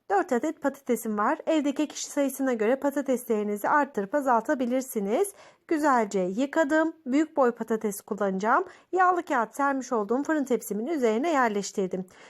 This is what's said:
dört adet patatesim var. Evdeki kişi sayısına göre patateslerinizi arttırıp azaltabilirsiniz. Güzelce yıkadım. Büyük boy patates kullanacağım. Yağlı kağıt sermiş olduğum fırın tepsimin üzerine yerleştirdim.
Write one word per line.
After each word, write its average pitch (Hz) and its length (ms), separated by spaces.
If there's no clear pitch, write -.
dört 370 220
adet 302 300
patatesim 233 560
var. 254 280
Evdeki 294 420
kişi - 180
sayısına 269 460
göre 226 240
patateslerinizi 247 920
arttırıp 277 460
azaltabilirsiniz. 254 1160
Güzelce 254 520
yıkadım. 285 720
Büyük 294 300
boy 240 140
patates 220 500
kullanacağım. 208 640
Yağlı 359 300
kağıt 240 340
sermiş 269 360
olduğum 233 300
fırın 302 220
tepsimin 226 420
üzerine 269 460
yerleştirdim. 202 760